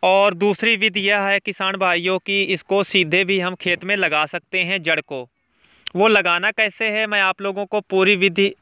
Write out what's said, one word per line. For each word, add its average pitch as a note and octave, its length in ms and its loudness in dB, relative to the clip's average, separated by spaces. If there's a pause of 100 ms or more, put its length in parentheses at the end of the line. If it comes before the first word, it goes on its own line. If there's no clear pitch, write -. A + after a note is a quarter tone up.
और G3 300 4
दूसरी G#3 420 0
विधि G#3 240 -2
यह G3+ 220 0
है G3 180 0
किसान G3 380 -4
भाइयों F#3 420 0
कि G3 260 -2
इसको G3 380 -2
सीधे F3+ 420 2
भी F#3+ 140 0
हम F3+ 160 -4
खेत F3 280 -4
में G3 120 -2
लगा D#3 300 0
सकते F3+ 340 -8
हैं F3+ 240 -4
जड़ D#3 180 0
को। C#3 180 -10 (760)
वो G3 120 4
लगाना F#3+ 440 2
कैसे A3 380 -2
है G#3+ 180 -2
मैं G#3 140 0
आप F#3+ 200 0
लोगों G3 240 -4
को G#3 160 -2
पूरी F#3+ 340 2
विधि G3 340 2 (120)